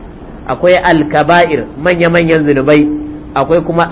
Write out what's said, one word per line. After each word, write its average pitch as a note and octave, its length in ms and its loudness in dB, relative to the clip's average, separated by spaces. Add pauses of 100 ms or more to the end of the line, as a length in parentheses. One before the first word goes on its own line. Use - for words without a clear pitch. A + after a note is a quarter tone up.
(480)
Akwai F3 280 2
al-kaba'ir, D#3 880 2 (140)
manya-manyan E3+ 640 2
zunubai. D3 440 2 (460)
Akwai E3 300 0
kuma E3+ 280 0